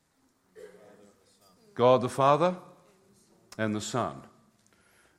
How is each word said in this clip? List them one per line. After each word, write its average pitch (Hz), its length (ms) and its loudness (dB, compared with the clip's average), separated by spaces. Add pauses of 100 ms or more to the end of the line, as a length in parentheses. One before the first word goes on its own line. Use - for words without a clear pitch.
(1700)
God 123 260 4
the 123 80 -4
Father 147 480 2 (1000)
and 107 180 -2
the 107 40 -6
Son. 85 420 -8 (960)